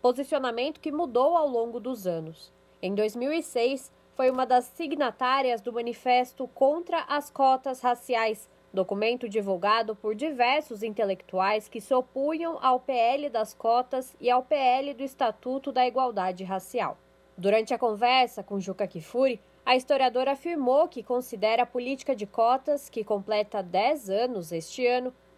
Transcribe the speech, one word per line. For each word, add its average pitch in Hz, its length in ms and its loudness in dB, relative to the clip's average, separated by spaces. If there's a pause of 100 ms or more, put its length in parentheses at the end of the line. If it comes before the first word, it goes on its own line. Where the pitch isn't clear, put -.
posicionamento 262 800 0
que 311 120 -6
mudou 294 440 2
ao 311 120 2
longo 233 320 -4
dos 214 260 -8
anos. 165 460 -8 (280)
Em 185 140 -4
dois 214 220 -2
mil 240 160 -2
e 220 100 -2
seis, 262 500 -2 (220)
foi 262 160 2
uma 254 160 0
das 247 200 4
signatárias 269 920 -2
do 233 120 -8
Manifesto 247 760 0
contra 311 600 0
as 294 220 -2
Cotas 262 500 2
Raciais, 226 680 -2 (240)
documento 220 560 -2
divulgado 208 680 0
por 220 180 -4
diversos 254 680 0
intelectuais 202 840 -2
que 233 120 -10
se 262 140 -2
opunham 302 680 -2
ao 254 180 4
P 262 140 -4
L 262 360 2
das 220 260 -4
cotas 247 680 -2
e 240 100 0
ao 254 120 4
P 285 120 0
L 269 400 2
do 233 80 -10
Estatuto 262 680 -4
da 254 140 2
Igualdade 202 580 -2
Racial. 190 520 -4 (400)
Durante 214 380 2
a 226 40 -4
conversa 240 680 2
com 196 160 -6
Juca 190 260 -4
Kfouri, 233 540 -2 (260)
a 247 80 4
historiadora 254 580 0
afirmou 285 540 0
que 262 160 -12
considera 233 600 0
a 240 40 2
política 254 480 -4
de 208 120 -6
cotas, 262 600 0
que 226 140 -6
completa 208 600 -2
dez 202 480 0
anos 202 420 -2
este 170 340 -4
ano, 247 260 2 (240)